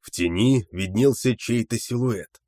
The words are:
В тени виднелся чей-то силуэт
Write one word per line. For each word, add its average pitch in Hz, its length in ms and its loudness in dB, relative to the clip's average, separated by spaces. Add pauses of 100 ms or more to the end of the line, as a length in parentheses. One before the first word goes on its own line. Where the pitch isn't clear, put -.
В - 100 -20
тени 101 600 2
виднелся 104 680 0
чей-то 117 420 -2
силуэт 120 680 -4